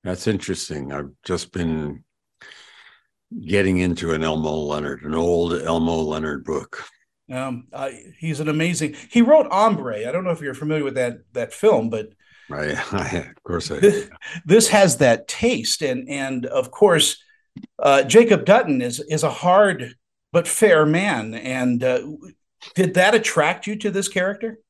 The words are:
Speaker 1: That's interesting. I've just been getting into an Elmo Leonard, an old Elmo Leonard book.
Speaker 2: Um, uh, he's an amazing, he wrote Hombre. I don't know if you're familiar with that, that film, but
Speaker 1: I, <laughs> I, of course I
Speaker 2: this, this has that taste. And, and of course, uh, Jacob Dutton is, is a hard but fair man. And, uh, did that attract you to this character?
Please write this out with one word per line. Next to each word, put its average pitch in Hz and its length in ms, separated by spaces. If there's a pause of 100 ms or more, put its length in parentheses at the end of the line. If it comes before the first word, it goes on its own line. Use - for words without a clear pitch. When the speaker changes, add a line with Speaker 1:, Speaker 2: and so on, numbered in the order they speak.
Speaker 1:
That's 92 240
interesting. 78 640
I've 71 200 (100)
just - 300
been 78 520 (1400)
getting 95 320
into 87 340
an 78 100
Elmo 78 300 (200)
Leonard, 73 320
an 76 100
old 85 400
Elmo 82 420 (160)
Leonard 76 320
book. - 400 (460)
Speaker 2:
Um, 127 420
uh, 135 160 (300)
he's 160 220
an 156 80
amazing, 156 460 (160)
he 233 120
wrote 294 280
Hombre. 139 560
I 127 60
don't 180 120
know 180 120
if 147 60
you're 139 100
familiar 151 320
with 131 120
that, 120 240 (120)
that 120 220
film, 139 340
but 110 200 (420)
Speaker 1:
I, 76 240
<laughs> - 180
I, 92 240 (140)
of - 120
course - 280
I - 80
Speaker 2:
this, - 320 (340)
this 214 240
has 190 300
that 120 300
taste. - 520
And, 131 300
and 135 340
of 127 260
course, 175 460 (640)
uh, 139 240
Jacob 208 420
Dutton 175 380
is, 120 180
is 156 220
a 151 80
hard 180 640 (360)
but - 160
fair 170 380
man. 151 480
And, 127 500
uh, 127 200 (720)
did 185 200
that 185 200
attract 180 520
you 214 100
to 214 140
this 190 180
character? 202 500 (120)